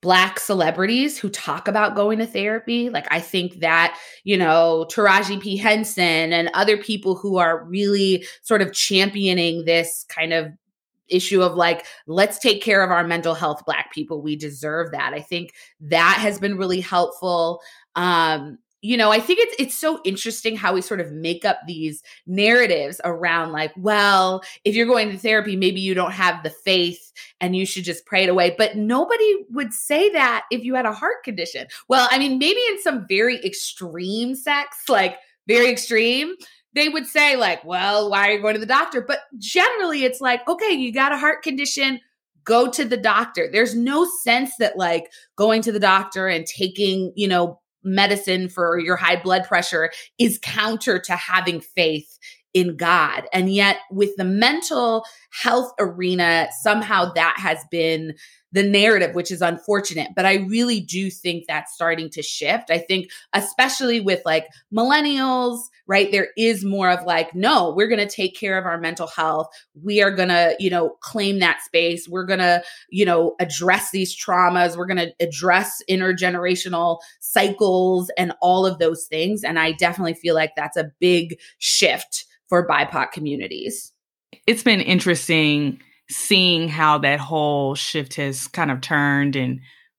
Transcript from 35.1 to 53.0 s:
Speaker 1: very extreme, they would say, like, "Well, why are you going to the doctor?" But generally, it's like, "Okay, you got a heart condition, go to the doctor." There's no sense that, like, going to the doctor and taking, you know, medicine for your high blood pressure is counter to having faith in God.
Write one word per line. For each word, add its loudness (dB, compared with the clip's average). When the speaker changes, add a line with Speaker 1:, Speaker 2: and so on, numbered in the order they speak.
Speaker 1:
very 4
extreme, -2
they 0
would -6
say, 2
like, -2
"Well, 0
why 2
are 2
you 0
going 0
to -4
the -8
doctor?" 0
But -4
generally, 0
it's 0
like, 0
"Okay, 0
you -2
got 2
a -4
heart 0
condition, -4
go 4
to -4
the -2
doctor." 0
There's 2
no 2
sense 0
that, 0
like, -2
going 4
to -2
the -2
doctor 2
and -2
taking, -2
you 0
know, 0
medicine 0
for -2
your 0
high 2
blood 0
pressure -2
is 2
counter -2
to -4
having -2
faith -4
in 2
God. 2